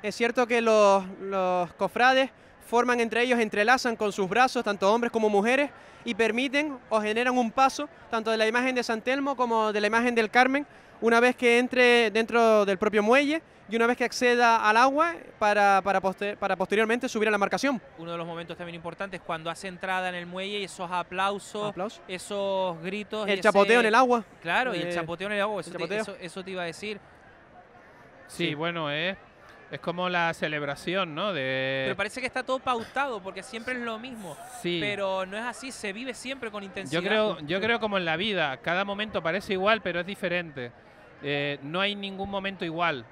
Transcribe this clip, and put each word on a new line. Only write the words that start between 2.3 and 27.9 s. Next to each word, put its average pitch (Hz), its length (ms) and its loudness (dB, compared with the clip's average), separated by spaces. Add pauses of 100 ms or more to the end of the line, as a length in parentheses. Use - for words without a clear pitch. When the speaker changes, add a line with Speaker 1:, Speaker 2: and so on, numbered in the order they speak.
Speaker 1:
forman 240 340 2
entre 226 220 0
ellos, 247 180 2
entrelazan 226 560 2
con 208 160 -2
sus 196 160 -2
brazos, 240 360 2
tanto 196 280 2
hombres 240 180 0
como 220 200 2
mujeres, 240 400 2 (340)
y 233 100 -4
permiten 254 640 0 (120)
o 214 100 2
generan 233 380 0
un 233 120 2
paso, 269 380 2 (220)
tanto 220 200 -2
de 220 60 2
la 220 100 4
imagen 254 280 2
de 240 80 0
San 226 180 -2
Telmo 277 340 -2
como 226 380 2
de 208 80 0
la 208 60 0
imagen 240 280 2
del 220 160 2
Carmen, 262 360 2 (340)
una 233 200 4
vez 247 160 4
que 240 220 4
entre 240 520 4
dentro 220 560 4
del 196 100 0
propio 208 260 2
muelle 285 400 4 (260)
y 202 80 -4
una 233 100 4
vez 240 100 2
que 247 80 0
acceda 233 640 4
al 214 80 6
agua 269 360 4 (260)
para, 202 440 4
para 190 180 2
poster-, 202 360 -4
para 190 200 -2
posteriormente 220 520 0
subir 220 200 0
a - 20 2
la 208 60 2
embarcación. 202 440 0 (180)
Speaker 2:
Uno 165 140 -10
de 170 60 -6
los 165 80 -6
momentos 170 300 -10
también 170 180 -10
importantes 170 460 -10
cuando 165 300 -6
hace 165 180 -8
entrada 185 400 -4
en 180 60 -6
el 175 120 -8
muelle 190 320 -8
y 202 60 -4
esos 175 260 -10
aplausos, 190 800 -4
Speaker 1:
Aplausos. 190 360 -8
Speaker 2:
esos 190 760 -4
gritos 208 460 -6
Speaker 1:
El 202 100 0
Speaker 2:
y 180 40 -6
Speaker 1:
chapoteo 202 320 6
Speaker 2:
ese 247 60 6
Speaker 1:
en 233 60 2
el 214 80 2
agua. 240 300 6 (180)
Speaker 2:
Claro, 214 320 0
y 170 60 -2
el 175 80 -4
Speaker 1:
Eh, 175 60 -4
Speaker 2:
chapoteo 170 340 -6
en 208 60 -4
el 202 60 0
agua, 214 140 0
Speaker 1:
el 190 60 -4
Speaker 2:
eso 165 100 -12
te, 180 80 -10
Speaker 1:
chapoteo. 185 240 -4
Speaker 2:
eso, 202 180 -8
eso 185 240 -12
te 190 60 -12
iba 185 120 -6
a 170 40 -4
decir. 202 340 -10 (1300)